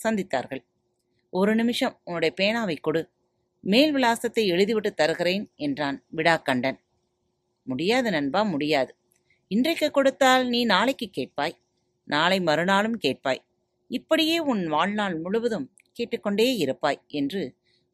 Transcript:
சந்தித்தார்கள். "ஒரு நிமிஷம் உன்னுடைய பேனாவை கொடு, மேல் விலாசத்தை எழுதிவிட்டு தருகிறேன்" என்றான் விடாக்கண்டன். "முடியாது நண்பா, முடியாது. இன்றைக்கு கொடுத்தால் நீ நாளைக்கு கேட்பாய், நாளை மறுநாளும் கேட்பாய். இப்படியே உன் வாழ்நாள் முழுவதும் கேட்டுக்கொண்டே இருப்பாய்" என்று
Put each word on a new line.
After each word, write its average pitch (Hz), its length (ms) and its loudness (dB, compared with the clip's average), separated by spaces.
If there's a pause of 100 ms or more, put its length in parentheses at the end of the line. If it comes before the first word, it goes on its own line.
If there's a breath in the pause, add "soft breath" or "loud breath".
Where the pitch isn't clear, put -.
சந்தித்தார்கள். 135 640 -4 (640)
"ஒரு 202 260 2
நிமிஷம் 233 480 -2
உன்னுடைய 165 300 -2
பேனாவை 208 420 -2
கொடு, 156 340 -2 (500)
மேல் 262 320 2
விலாசத்தை 233 600 0
எழுதிவிட்டு 208 420 0
தருகிறேன்" 175 640 0
என்றான் 143 500 -6 (100)
விடாக்கண்டன். 143 640 0 (840)
"முடியாது 202 480 0
நண்பா, 147 320 0
முடியாது. 147 520 0 (520)
இன்றைக்கு 294 440 0
கொடுத்தால் 262 560 4
நீ 240 180 0
நாளைக்கு 220 440 0
கேட்பாய், 143 500 -6 (460)
நாளை 170 340 2
மறுநாளும் 190 580 2
கேட்பாய். 131 480 -2 (420)
இப்படியே 320 520 0
உன் 233 280 -2
வாழ்நாள் 185 520 0
முழுவதும் 196 540 -4 (200)
கேட்டுக்கொண்டே 226 640 0
இருப்பாய்" 156 500 -2
என்று 143 480 -6 (380)